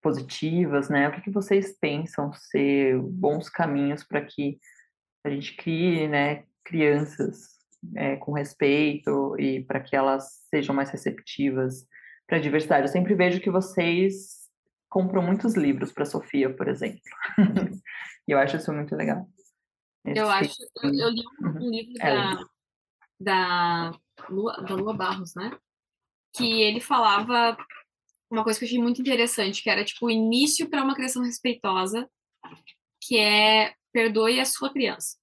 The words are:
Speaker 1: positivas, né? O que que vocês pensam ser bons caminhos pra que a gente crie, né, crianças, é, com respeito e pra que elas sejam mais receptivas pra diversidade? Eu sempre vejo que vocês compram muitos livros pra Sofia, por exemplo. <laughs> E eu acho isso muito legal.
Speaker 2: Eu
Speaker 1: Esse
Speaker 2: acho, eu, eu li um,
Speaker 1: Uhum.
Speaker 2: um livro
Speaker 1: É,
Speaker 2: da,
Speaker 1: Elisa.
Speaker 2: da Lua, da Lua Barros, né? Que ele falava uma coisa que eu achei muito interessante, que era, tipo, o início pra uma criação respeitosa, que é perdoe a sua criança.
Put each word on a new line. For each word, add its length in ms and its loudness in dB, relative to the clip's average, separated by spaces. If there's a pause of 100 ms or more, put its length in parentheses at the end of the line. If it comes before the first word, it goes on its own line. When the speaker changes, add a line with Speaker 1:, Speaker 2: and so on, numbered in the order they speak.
Speaker 1:
positivas, 840 -2
né? 200 2
O 40 -2
que 100 -12
que 80 -8
vocês 480 0
pensam 540 -4
ser 680 2
bons 500 -2
caminhos 560 -2
pra 200 -4
que 340 -6 (680)
a 60 -2
gente 260 -8
crie, 520 0
né, 360 0 (200)
crianças, 880 0 (440)
é, 200 -2
com 160 -8
respeito 1040 0
e 260 -2
pra 160 -4
que 140 -8
elas 560 0
sejam 240 0
mais 160 -2
receptivas 960 -4 (400)
pra 140 2
diversidade? 460 2
Eu 60 -2
sempre 220 2
vejo 260 4
que 100 0
vocês 920 0 (460)
compram 340 2
muitos 320 0
livros 380 0
pra 120 -2
Sofia, 500 -2
por 140 -4
exemplo. 320 -6 (360)
<laughs> 460 2 (460)
E 20 -4
eu 80 4
acho 180 2
isso 160 -4
muito 220 -6
legal. 340 -4 (760)
Speaker 2:
Eu 80 -6
Speaker 1:
Esse 100 0
Speaker 2:
acho, 400 0 (220)
eu, 100 2
eu 160 0
li 120 -4 (180)
um, 80 -4
Speaker 1:
Uhum. 180 -6
Speaker 2:
um 40 -2
livro 300 -8
Speaker 1:
É, 140 2
Speaker 2:
da, 160 0
Speaker 1:
Elisa. 200 -8 (680)
Speaker 2:
da 680 0 (380)
Lua, 240 -4 (100)
da 140 -6
Lua 180 -4
Barros, 400 -6
né? 160 -8 (840)
Que 300 2
ele 180 2
falava 760 2 (760)
uma 120 0
coisa 140 0
que 60 -4
eu 40 -6
achei 120 0
muito 200 2
interessante, 600 0
que 80 0
era, 140 0
tipo, 220 -4
o 40 2
início 600 2
pra 140 0
uma 100 0
criação 280 -4
respeitosa, 880 -2 (920)
que 160 0
é 560 4 (180)
perdoe 480 2
a 40 0
sua 280 -4
criança. 500 -4